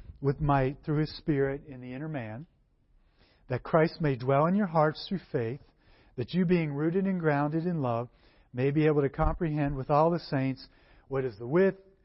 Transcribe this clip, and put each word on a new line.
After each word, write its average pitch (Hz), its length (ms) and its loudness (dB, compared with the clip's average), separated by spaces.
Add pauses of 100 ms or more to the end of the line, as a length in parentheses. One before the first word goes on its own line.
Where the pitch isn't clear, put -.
(220)
with 139 180 -2
might 143 460 0
through 151 140 0
His 156 180 -4
Spirit 139 500 -2
in 131 140 -16
the 127 120 -12
inner 139 140 -8
man, 127 380 -8 (1040)
that 123 140 -4
Christ 165 360 2
may 147 160 2
dwell 135 300 2
in 180 100 2
your 208 120 0
hearts 160 420 2
through 190 100 -4 (100)
faith, 123 300 -4 (580)
that 123 160 -6
you 180 120 2
being 165 280 2
rooted 165 320 0
and 190 140 -2
grounded 151 460 0
in 175 160 -2
love 120 280 -2 (440)
may 131 180 0
be 151 140 2
able 151 160 4
to 139 80 2
comprehend 151 680 0
with 131 140 -8
all 156 220 4
the 170 80 0
saints 135 460 -4 (420)
what 135 180 -2
is 113 120 -6
the 120 100 -12
width 185 320 2 (260)